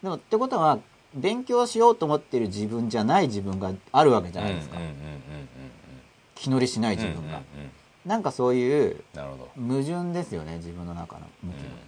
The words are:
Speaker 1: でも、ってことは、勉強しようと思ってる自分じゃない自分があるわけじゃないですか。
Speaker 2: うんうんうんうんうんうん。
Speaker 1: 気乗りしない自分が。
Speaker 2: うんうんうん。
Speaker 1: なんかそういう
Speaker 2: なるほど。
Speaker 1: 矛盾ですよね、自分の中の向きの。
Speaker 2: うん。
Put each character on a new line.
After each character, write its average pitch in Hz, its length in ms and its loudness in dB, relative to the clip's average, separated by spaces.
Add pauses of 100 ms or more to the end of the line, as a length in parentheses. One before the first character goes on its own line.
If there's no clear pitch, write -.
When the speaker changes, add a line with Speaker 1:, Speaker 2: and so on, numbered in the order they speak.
Speaker 1:
で 190 60 -4
も、 165 80 -2
っ - 20 -10
て - 180 0
こ 254 100 2
と 247 120 0
は、 151 180 6 (380)
勉 202 280 0
強 240 220 4
し 226 140 -2
よ 233 120 10
う 226 40 6
と 170 100 0
思 151 120 2
っ - 20 0
て - 200 -2
る 113 80 2
自 104 200 -2
分 117 200 -2
じ 110 80 -2
ゃ 110 80 2
な 151 160 6
い 165 80 4
自 104 140 -2
分 95 180 -4
が 95 120 -4 (200)
あ 147 120 6
る 147 80 10
わ 107 100 6
け 87 80 -8
じ 87 80 -8
ゃ 90 60 -4
な 104 80 -2
い - 20 -2
で 82 80 -4
す 71 80 -10
か。 87 80 -10
Speaker 2:
う - 20 -8
ん 85 40 -8
う - 20 -8
ん 78 40 -8
う - 20 -10
ん 71 40 -12
う 69 40 -14
ん - 20 -12
う 76 60 -12
ん - 20 -10
う 76 60 -12
ん。 71 40 -14 (1160)
Speaker 1:
気 - 160 -4
乗 131 80 4
り 123 80 4
し 117 120 -4
な 110 120 0
い 92 60 0
自 110 100 -2
分 82 80 -4
が。 82 60 -8
Speaker 2:
う - 20 -8
ん - 20 -8
う 76 40 -10
ん 78 40 -8
う 76 40 -10
ん。 69 340 -14 (340)
Speaker 1:
な 208 120 -2
ん 220 40 -2
か 143 100 -2
そ 127 180 0
う 127 40 4
い 127 380 2
う - 120 -12 (120)
Speaker 2:
な 71 80 -10
る 69 80 -10
ほ 69 60 -14
ど。 65 120 -16 (100)
Speaker 1:
矛 127 220 -2
盾 175 320 -4
で 175 100 -4
す - 120 -8
よ 80 80 -6
ね、 82 140 -8
自 85 120 -10
分 87 160 -10
の 87 80 -8
中 85 220 -10
の - 60 -16 (200)
向 87 120 -10
き - 100 -12
の。 64 60 -12
Speaker 2:
う - 20 -14
ん。 - 20 -14 (140)